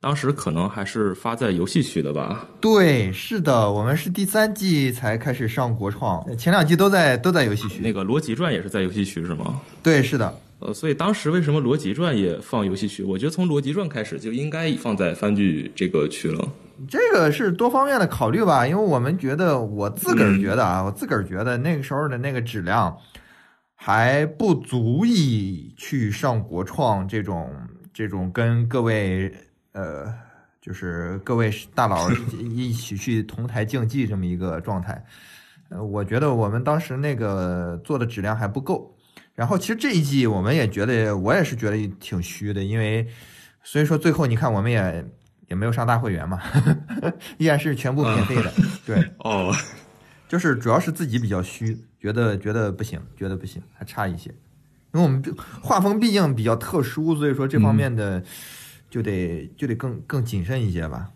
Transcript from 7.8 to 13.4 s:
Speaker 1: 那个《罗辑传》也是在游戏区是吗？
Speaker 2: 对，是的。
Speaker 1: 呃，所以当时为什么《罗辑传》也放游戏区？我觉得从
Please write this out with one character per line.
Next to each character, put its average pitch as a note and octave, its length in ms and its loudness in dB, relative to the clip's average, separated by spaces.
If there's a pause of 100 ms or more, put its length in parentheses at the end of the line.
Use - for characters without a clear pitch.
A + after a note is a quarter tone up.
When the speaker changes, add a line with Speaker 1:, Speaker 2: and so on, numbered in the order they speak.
Speaker 1:
那 A2 100 0
个 G2 120 -2
《罗 A#2 140 2
辑 C3+ 160 -2
传》 D#3+ 200 0
也 F2 80 -2
是 G2 60 -6
在 G2 120 -2
游 F#2 100 0
戏 G2 140 0
区 E2+ 200 -6
是 F2 100 -4
吗？ C3 260 -4 (220)
Speaker 2:
对， D3+ 200 6
是 C#3+ 140 0
的。 G#2+ 180 0 (240)
Speaker 1:
呃， - 140 -8
所 D#3+ 160 -6
以 C#3+ 60 2
当 F#3 180 0
时 G#3 180 -2
为 F3 100 2
什 D3 120 2
么 D3+ 100 4
《罗 C3 140 2
辑 G2 160 -2
传》 D3+ 260 0
也 F2+ 220 2
放 A2 240 -2
游 F#2+ 100 0
戏 G2+ 140 -4
区？ G2 160 -8
我 F#2+ 120 -2
觉 G#2+ 100 -2
得 D#3+ 40 0
从 F3+ 180 -2